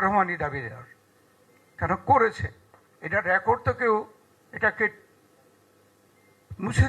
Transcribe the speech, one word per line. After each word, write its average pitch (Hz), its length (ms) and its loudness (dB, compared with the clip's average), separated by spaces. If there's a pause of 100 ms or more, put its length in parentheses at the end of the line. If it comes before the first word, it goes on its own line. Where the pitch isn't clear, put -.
রহমানই 190 400 2
দাবিদার, 123 440 -8 (920)
কেন 170 120 -2 (180)
করেছে। 240 380 2 (580)
এটা 175 140 -2 (120)
রেকর্ড 214 360 0
তো 262 40 0 (100)
কেউ 226 140 2 (600)
এটাকে 220 280 0 (1800)
মুছে 240 260 2